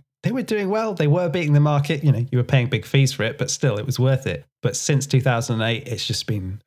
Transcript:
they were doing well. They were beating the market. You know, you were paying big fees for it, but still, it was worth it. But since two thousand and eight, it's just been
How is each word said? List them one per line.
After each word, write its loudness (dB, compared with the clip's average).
they -2
were -2
doing -2
well. -2
They 0
were 2
beating 0
the 6
market. 2
You 4
know, 2
you 2
were 2
paying 2
big -2
fees 2
for -4
it, -2
but -4
still, -2
it -8
was -2
worth 2
it. -6
But -2
since 0
two 2
thousand 0
and 0
eight, -4
it's -6
just -4
been -4